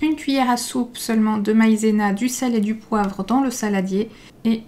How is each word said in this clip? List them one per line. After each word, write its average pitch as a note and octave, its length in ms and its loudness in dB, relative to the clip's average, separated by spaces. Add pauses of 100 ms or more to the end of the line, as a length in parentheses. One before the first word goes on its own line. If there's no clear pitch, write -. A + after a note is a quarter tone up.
une D4+ 140 0
cuillère C4+ 340 0
à A#3+ 80 2
soupe A#3+ 400 -6
seulement G#3+ 400 0
de G#3 160 -2
maïzena, G#3+ 580 4
du A3 160 -2
sel B3 260 -2
et A3+ 60 2
du G#3+ 140 0
poivre G3+ 500 -4
dans B3 160 0
le C4+ 100 0
saladier G3+ 600 -2 (340)
et A3 240 0